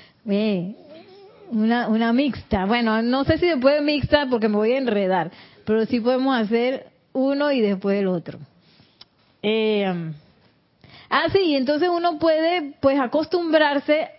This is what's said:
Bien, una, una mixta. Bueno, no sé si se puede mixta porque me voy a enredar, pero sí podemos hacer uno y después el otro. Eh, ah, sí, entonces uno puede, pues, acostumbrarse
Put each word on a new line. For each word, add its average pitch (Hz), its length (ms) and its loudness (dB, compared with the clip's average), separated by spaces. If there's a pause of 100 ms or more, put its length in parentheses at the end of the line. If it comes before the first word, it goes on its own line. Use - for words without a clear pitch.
(240)
Bien, 202 520 -2 (720)
una, 226 380 0
una 226 240 2
mixta. 233 540 -2
Bueno, 226 360 0
no 254 220 0
sé 320 140 0
si 349 100 2
se 330 80 2
puede 277 240 2
mixta 294 500 0
porque 226 180 0
me 208 80 0
voy 214 160 2
a 262 60 0
enredar, 190 540 0 (320)
pero 220 220 0
sí 240 140 -2
podemos 254 360 0
hacer 233 500 -2 (260)
uno 277 380 0
y 269 100 0
después 202 380 0
el 196 80 0
otro. 180 320 -4 (1040)
Eh, 202 680 -2 (960)
ah, 277 240 0
sí, 349 240 2
entonces 294 320 0
uno 339 300 -2
puede, 320 640 0
pues, 269 200 2
acostumbrarse 302 1200 0